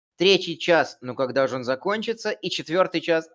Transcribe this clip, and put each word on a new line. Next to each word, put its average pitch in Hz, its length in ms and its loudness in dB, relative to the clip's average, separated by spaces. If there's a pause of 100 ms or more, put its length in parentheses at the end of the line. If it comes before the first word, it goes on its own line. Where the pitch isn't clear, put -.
(160)
третий 175 420 2
час, 160 420 2
ну 127 140 -10
когда 131 320 0
же 123 100 -4
он 127 80 -6
закончится, 208 640 -4
и 185 200 -8
четвертый 170 500 0
час, 160 340 0